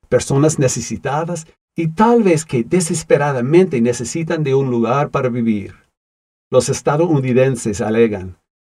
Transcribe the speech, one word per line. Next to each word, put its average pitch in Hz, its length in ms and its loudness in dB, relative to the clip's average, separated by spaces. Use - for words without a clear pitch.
personas 139 480 2
necesitadas 143 880 -4
y 170 140 -4
tal 233 340 2
vez 175 220 2
que 120 220 -4
desesperadamente 160 1120 0
necesitan 156 640 -2
de 135 100 -2
un 135 160 2
lugar 123 400 0
para 127 200 -2
vivir. 110 460 -2
Los 123 180 2
estadounidenses 131 1120 0
alegan, 107 600 -2